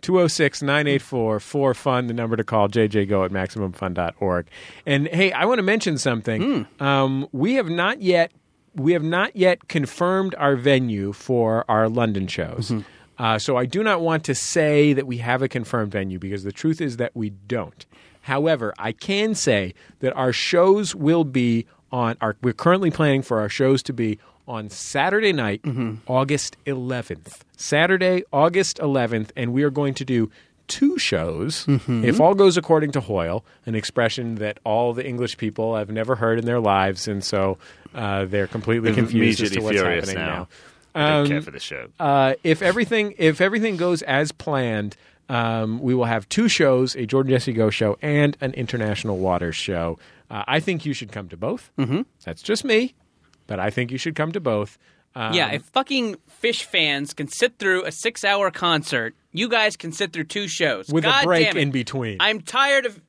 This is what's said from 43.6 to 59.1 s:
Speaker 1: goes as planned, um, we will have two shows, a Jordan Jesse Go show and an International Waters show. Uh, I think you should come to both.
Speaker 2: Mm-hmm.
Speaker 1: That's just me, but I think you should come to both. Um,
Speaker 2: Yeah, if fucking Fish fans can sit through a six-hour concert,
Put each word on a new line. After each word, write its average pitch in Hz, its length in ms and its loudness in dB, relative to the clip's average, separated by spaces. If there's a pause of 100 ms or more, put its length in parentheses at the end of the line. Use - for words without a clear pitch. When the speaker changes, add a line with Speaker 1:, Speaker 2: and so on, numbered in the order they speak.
Speaker 1:
goes 175 260 0
as 147 280 0
planned, 113 640 -4 (320)
um, 113 540 -2
we 127 140 0
will 123 100 2
have 113 240 -2
two 226 180 2
shows, 131 480 4
a 127 100 -4
Jordan 135 260 2
Jesse 127 220 2
Go 110 160 4
show 104 320 0
and 147 400 2
an 131 120 -4
International 110 640 -4
Waters 87 380 0
show. 85 420 -4 (320)
Uh, 104 180 -8
I 143 120 0
think 160 260 -4
you 147 80 -4
should 113 180 -10
come 101 180 -12
to 85 80 -16
both. 135 400 -8
Speaker 2:
Mm-hmm. 139 240 -2 (220)
Speaker 1:
That's - 180 -12
just 214 220 -2
me, 247 320 0 (520)
but 101 120 -6
I 98 120 0
think 120 200 -4
you 131 60 -8
should 156 180 -6
come 156 160 -2
to 196 80 -6
both. 107 380 -4 (380)
Um, 113 180 -4
Speaker 2:
Yeah, 156 180 0
if 143 140 -6
fucking 254 500 -2 (120)
Fish - 360 -4
fans 147 500 0
can 143 140 -8
sit - 320 -2
through 185 260 0
a 160 60 -6
six-hour 202 600 0
concert, 147 640 -2 (180)